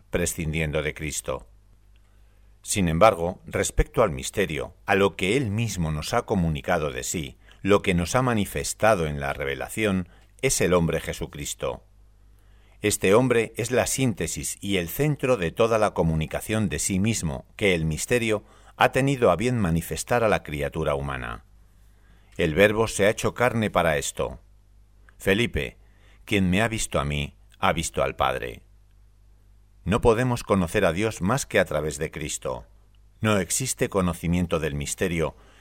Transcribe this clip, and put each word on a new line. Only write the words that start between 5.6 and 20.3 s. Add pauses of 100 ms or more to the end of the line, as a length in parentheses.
nos
ha
comunicado
de
sí, (240)
lo
que
nos
ha
manifestado
en
la
revelación, (340)
es
el
hombre
Jesucristo. (1000)
Este
hombre
es
la
síntesis
y
el
centro
de
toda
la
comunicación
de
sí
mismo (120)
que
el
misterio (320)
ha
tenido
a
bien
manifestar
a
la